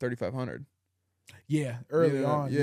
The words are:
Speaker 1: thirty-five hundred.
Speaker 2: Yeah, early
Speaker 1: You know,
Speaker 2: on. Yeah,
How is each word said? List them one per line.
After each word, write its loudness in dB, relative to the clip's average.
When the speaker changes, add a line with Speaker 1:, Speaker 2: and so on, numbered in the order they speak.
Speaker 1:
thirty-five -4
hundred. -6
Speaker 2:
Yeah, -2
early 4
Speaker 1:
You 0
know, 2
Speaker 2:
on. 0
Yeah, 2